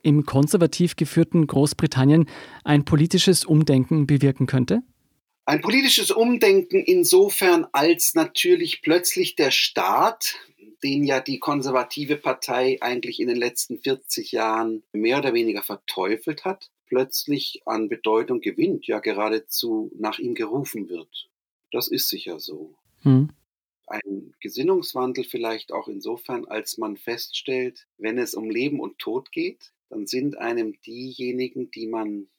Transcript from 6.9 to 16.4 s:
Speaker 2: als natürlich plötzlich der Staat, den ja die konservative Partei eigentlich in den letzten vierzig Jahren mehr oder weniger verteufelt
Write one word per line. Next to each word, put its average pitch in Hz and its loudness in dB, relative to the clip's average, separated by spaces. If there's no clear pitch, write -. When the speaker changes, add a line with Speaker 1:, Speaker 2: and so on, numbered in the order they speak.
Speaker 2:
als 160 2
natürlich 165 0
plötzlich 170 0
der 139 2
Staat, - 0
den 139 0
ja 135 2
die 131 -6
konservative 139 -2
Partei 131 -2
eigentlich 123 -4
in 113 -2
den 123 0
letzten 120 -4
vierzig - -6
Jahren 110 -2
mehr 113 0
oder 135 0
weniger 113 0
verteufelt 104 -6